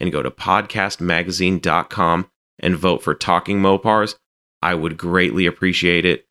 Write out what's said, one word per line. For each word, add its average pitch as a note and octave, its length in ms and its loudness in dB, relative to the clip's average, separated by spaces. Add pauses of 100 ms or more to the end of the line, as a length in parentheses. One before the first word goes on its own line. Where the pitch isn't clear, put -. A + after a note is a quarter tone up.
and F2 120 -2
go D2 100 -2
to B1+ 80 -4
podcastmagazine F#2 1300 -2
dot E2 280 0
com F2 380 0 (300)
and F2+ 180 0
vote F2 260 0
for D#2 120 0
Talking F#2+ 460 -2
Mopars, G#2+ 560 2 (460)
I F2 120 0
would D#2+ 220 -4
greatly F2+ 500 0
appreciate F2 580 0
it. E2+ 260 0